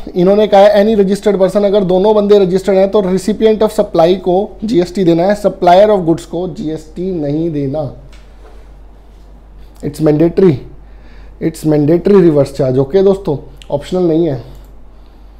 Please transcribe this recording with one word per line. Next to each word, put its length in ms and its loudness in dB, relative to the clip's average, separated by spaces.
इन्होंने 320 2
कहा 140 4
है 240 4
any 180 2
registered 380 0
person, 240 0
अगर 180 0
दोनों 320 2
बंदे 240 4
registered 380 0
हैं 140 2
तो 100 2
recipient 580 0
of 120 0
supply 480 0
को 440 -4
जीएसटी 400 -2
देना 200 2
है, 180 0
supplier 480 4
of 160 0
goods 180 -2
को 240 -8
जीएसटी 640 -10
नहीं 400 -4
देना। 420 -6
It's 160 -8
mandatory, 520 2
it's 240 -6
mandatory 540 2
reverse 320 2
charge। 240 -2
ओके 260 0
दोस्तों, 340 0
optional 320 -4
नहीं 240 0
है। 160 -6